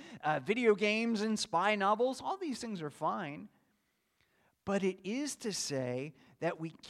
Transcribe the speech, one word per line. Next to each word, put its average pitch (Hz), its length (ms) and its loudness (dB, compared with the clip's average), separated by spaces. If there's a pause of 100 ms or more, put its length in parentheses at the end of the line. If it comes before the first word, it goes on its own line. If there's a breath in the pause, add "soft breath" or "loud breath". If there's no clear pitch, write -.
(220 loud breath)
uh, 151 220 0
video 220 300 6
games 214 480 2
and 220 160 0
spy 196 360 2
novels. 214 460 2
All 269 160 -4
these 320 220 -6
things 214 240 -6
are 147 80 -4
fine. 175 580 -4 (1200)
But 196 180 0
it 190 200 0
is 262 320 -4
to 208 180 -6
say 131 580 -2 (280 soft breath)
that 160 200 -2
we 160 140 -8 (160)